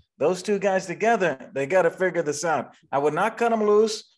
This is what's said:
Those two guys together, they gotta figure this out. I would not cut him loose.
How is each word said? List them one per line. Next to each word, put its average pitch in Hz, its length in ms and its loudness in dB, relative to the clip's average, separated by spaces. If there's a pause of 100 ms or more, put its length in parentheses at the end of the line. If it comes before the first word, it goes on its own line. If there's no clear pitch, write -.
(180)
Those 175 240 0
two 208 160 -2
guys 190 280 0
together, 175 680 -2
they 135 120 -4
gotta 170 260 2
figure 170 300 -2
this 147 220 -4
out. 151 300 -2 (160)
I 135 80 0
would 147 160 0
not 185 240 -2
cut 233 140 2
him 220 100 0
loose. 214 400 2 (160)